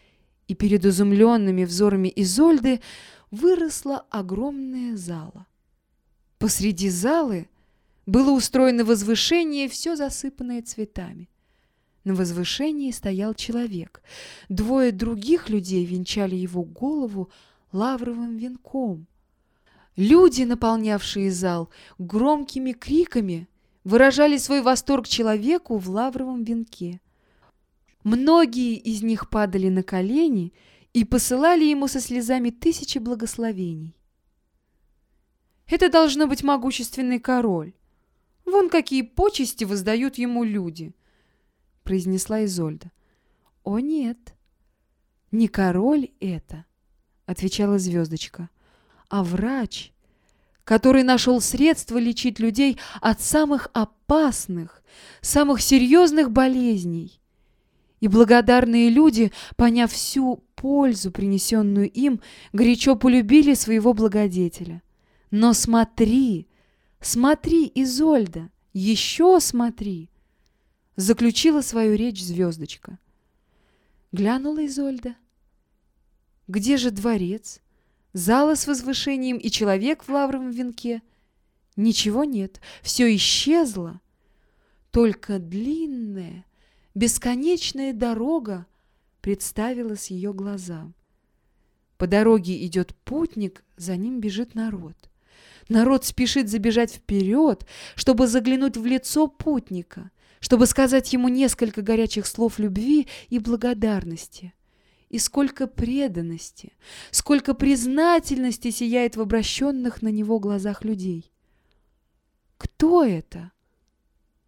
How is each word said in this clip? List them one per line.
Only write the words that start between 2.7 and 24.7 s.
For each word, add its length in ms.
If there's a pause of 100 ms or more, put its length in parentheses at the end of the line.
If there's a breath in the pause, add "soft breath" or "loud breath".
выросла 800
огромная 880
зала. 500 (920)
Посреди 500
залы 580 (580)
было 260
устроено 520
возвышение, 840
всё 260
засыпанное 640
цветами. 680 (760)
На 120
возвышении 760
стоял 420
человек. 680 (480 loud breath)
Двое 420
других 580
людей 360
венчали 500
его 280
голову 640 (420 soft breath)
лавровым 640
венком. 680 (880)
Люди, 480
наполнявшие 880
зал, 380 (280 soft breath)
громкими 760
криками 760 (360)
выражали 540
свой 240
восторг 460